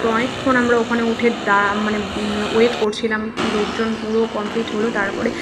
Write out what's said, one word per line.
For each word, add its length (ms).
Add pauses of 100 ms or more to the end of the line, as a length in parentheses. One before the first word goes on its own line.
তো 60
অনেকক্ষণ 460
আমরা 220
ওখানে 260
উঠে 260 (160)
দা-, 300 (100)
মানে, 120
উম, 600
ওয়েট 220
করছিলাম, 420 (320)
লোকজন 360 (120)
পুরো 320
কমপ্লিট 420
হলো 180
তারপরে 360 (120)